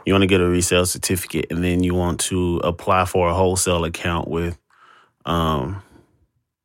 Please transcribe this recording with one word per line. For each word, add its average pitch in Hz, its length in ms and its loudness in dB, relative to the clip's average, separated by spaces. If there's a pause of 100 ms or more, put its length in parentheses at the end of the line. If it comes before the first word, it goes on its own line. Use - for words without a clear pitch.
you 92 80 2
wanna 98 120 6
get 92 140 4
a 90 80 2
resale 90 380 2
certificate, - 640 -4
and 85 120 -4
then 90 220 0
you 90 100 0
want 87 280 0
to 90 420 -2
apply 90 420 0
for 90 220 2
a 85 60 2
wholesale 90 500 2
account 85 460 -4
with, 85 280 -4 (680)
um, 82 580 -2 (800)